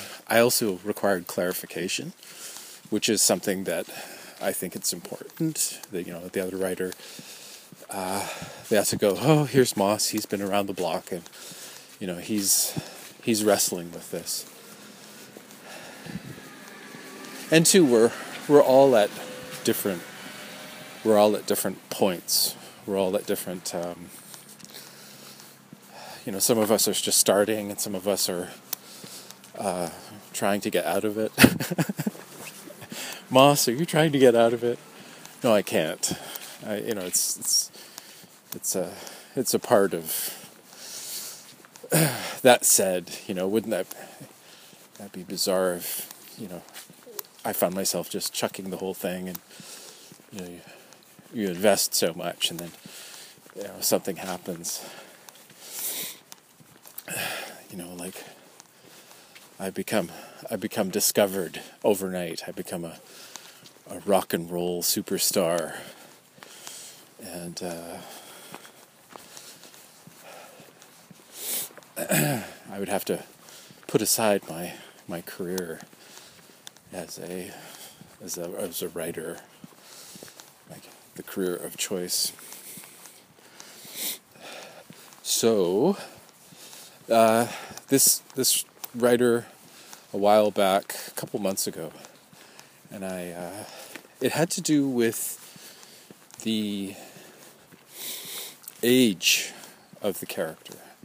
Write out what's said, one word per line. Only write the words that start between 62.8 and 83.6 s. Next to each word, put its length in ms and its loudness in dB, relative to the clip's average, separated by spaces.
a, 160 -10
a 160 -10
rock 260 4
and 180 -2
roll 320 -2
superstar. 920 0
And, 400 -12
uh, 360 -8
<clears throat> 440 0
I 60 -8
would 100 -4
have 160 -2
to 180 -2
put 140 2
aside 480 2
my, 240 -8
my 140 -8
career 640 -6
as 280 -10
a, 320 -10
as 140 -8
a, 100 -6
as 220 -6
a 80 -4
writer, 520 -8
like, 140 -20
the 60 -10
career 320 -2
of 220 -8
choice. 560 -2